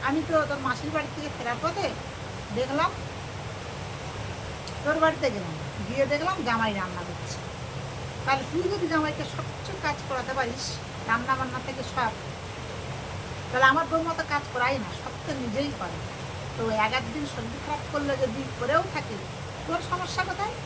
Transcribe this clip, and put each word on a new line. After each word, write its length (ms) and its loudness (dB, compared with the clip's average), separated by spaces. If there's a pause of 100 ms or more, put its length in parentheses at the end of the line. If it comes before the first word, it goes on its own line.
আমি 200 4
তো 60 2 (140)
তোর 180 0
মাসির 280 0
বাড়ি 200 0
থেকে 220 -4
ফেরার 260 -2
পথে 240 2 (720)
দেখলাম, 320 4 (1900)
তোর 200 4
বাড়িতে 300 6
গেলাম, 200 -2 (320)
গিয়ে 260 4
দেখলাম 240 2 (100)
জামাই 340 4
রান্না 280 -2
করছে। 300 -6 (880)
তাহলে 260 4
তুই 220 2
যদি 200 2
জামাইকে 320 2 (100)
সব 200 -4
কিছু 180 -6 (140)
কাজ 100 0 (120)
করাতে 300 -2
পারিস, 260 0 (440)
রান্না 300 4
বান্না 280 -2
থেকে 160 -4 (120)
সব, 180 2 (1400)
তাহলে 240 8
আমার 180 6
বৌমা 280 4
তো 140 0
কাজ 120 2 (100)
করাই 300 4
না, 60 -6 (120)
সব 120 -6 (100)
তো 60 -4 (120)
নিজেই 280 0 (100)
করে। 160 -4 (600)
তো 60 -2 (220)
এক 160 4
একদিন 320 -2
শরীর 320 -4
খারাপ 180 -2 (100)
করলে 200 2 (100)
যদি 180 0 (200)
করেও 220 6 (120)
থাকে, 220 -4 (500)
তোর 140 0 (100)
সমস্যা 380 0
কোথায়? 260 -2 (120)